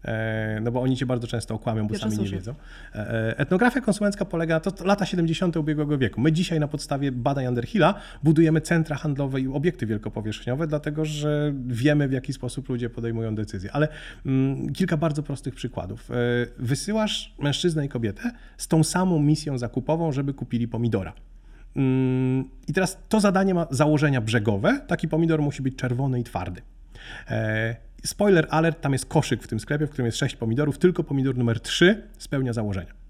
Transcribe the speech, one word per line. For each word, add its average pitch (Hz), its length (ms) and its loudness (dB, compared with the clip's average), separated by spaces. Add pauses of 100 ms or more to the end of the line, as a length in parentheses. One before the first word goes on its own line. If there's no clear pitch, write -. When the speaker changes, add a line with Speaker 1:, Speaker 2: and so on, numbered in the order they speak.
Speaker 1:
e, 110 580 -2
no 117 100 0
bo 123 100 0
oni 131 140 2
cię 131 100 -2
bardzo 120 200 0
często 113 280 -4
okłamią, 110 280 -2
bo 107 60 0
Speaker 2:
Pierwsze 107 220 -2
Speaker 1:
sami - 20 -2
nie 104 60 -2
Speaker 2:
słyszę. 98 180 -2
Speaker 1:
wiedzą. 101 180 -8 (400)
E, 110 40 -6 (120)
e, 113 280 0
etnografia 226 420 2
konsumencka 202 440 0
polega, 165 360 0
to, 190 100 -2
to 180 140 -12
lata 202 220 2
siedemdziesiąte 165 540 0
ubiegłego 147 380 0
wieku. 131 220 0
My 156 120 4
dzisiaj 165 280 0
na 147 80 0
podstawie 139 440 -2
badań 131 340 0
Underhilla 151 480 4 (280)
budujemy 156 380 6
centra 156 360 0
handlowe 135 440 -2
i 131 80 -2
obiekty 143 380 -2
wielkopowierzchniowe, 110 800 -4
dlatego 151 380 -2
że 147 480 0 (140)
wiemy, 135 420 4
w 131 40 0
jaki 131 200 -2
sposób 127 360 -8
ludzie 120 220 -2
podejmują 113 440 -4
decyzje. 104 380 -6
Ale, 151 160 2 (380)
mm, 135 460 0
kilka 180 240 0
bardzo 151 260 0
prostych 139 320 -8
przykładów. 104 560 -10
E, 120 40 -6 (440)
wysyłasz 202 800 -2
mężczyznę 143 480 0
i - 20 -6
kobietę 113 420 -4 (260)
z - 120 -12
tą 160 160 4
samą 180 380 2
misją 151 360 2
zakupową, 151 540 -2
żeby 139 220 -2
kupili 117 340 -4
pomidora. 113 440 -2 (680)
Mm, 131 680 2 (240)
i 156 40 -4
teraz 185 260 0 (100)
to 220 120 4
zadanie 190 340 4
ma 170 160 2
założenia 143 500 4
brzegowe. 110 680 2
Taki 165 220 -2
pomidor 160 340 2
musi 147 200 -2
być 131 140 -2
czerwony 127 440 -2
i 113 40 -4
twardy. 90 380 -6 (680)
E, 110 460 0 (280)
spoiler 190 460 4
alert, 160 300 2
tam 139 120 0
jest 127 140 -2
koszyk - 360 0
w - 60 -18
tym 110 120 -2
sklepie, 151 260 -2
w - 40 -6
którym 123 160 -2
jest 113 120 -2
sześć - 180 -2
pomidorów, 131 420 0
tylko 175 260 4
pomidor 135 320 0
numer 117 240 2
trzy 202 420 4 (160)
spełnia 131 340 -2
założenia. 101 400 -4 (180)